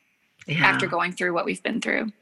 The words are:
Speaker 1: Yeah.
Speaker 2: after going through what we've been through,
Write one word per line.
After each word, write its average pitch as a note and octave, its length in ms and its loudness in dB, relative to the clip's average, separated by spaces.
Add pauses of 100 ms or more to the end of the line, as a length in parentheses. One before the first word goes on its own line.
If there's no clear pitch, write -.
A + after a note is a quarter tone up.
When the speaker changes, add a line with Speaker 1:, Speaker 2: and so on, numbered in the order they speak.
(460)
Speaker 1:
Yeah. D#3+ 200 2
Speaker 2:
after - 220 4
going F3 260 0
through F3+ 200 -2
what E3 120 0
we've F3+ 180 -4
been - 180 -2
through, - 300 0 (100)